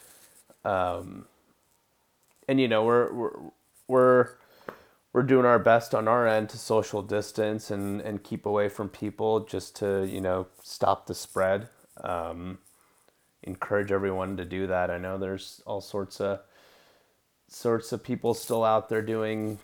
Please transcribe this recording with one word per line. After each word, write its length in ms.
Um, 600
and, 120
you 80
know, 160
we're, 300
we're, 180
we're, 420
we're 100
doing 220
our 140
best 360
on 140
our 180
end 220
to 80
social 460
distance 680
and, 300
and 220
keep 240
away 200
from 220
people 560
just 320
to, 280
you 140
know, 280
stop 440
the 100
spread. 540
Um, 560
encourage 480
everyone 460
to 60
do 240
that. 240
I 60
know 200
there's 500
all 120
sorts 400
of, 200
sorts 460
of 100
people 300
still 300
out 260
there 140
doing 600